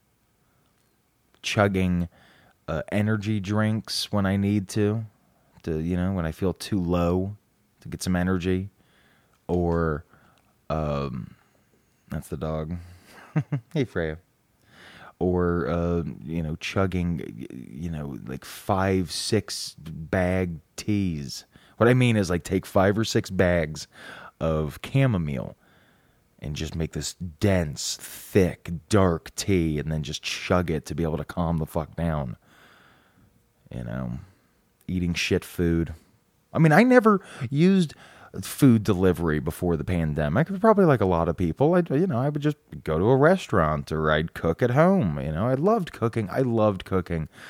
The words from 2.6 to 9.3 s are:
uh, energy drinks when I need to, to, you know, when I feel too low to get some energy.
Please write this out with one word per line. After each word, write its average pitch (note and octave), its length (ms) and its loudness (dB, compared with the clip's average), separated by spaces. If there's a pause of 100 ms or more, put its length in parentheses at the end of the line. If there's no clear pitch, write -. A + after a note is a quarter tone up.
uh, D#2+ 240 -4
energy G#2+ 500 0
drinks G#2+ 680 -2
when G2+ 140 0
I F#2+ 120 2
need G2+ 340 2
to, A2 340 0 (600)
to, D#2+ 160 -2
you F2 160 0
know, F#2 160 0
when F2+ 120 -2
I D#2+ 80 -4
feel F2+ 220 -2
too - 260 -4
low F2 560 0 (440)
to - 80 -18
get - 140 -10
some F#2 140 0
energy. F#2 540 0 (800)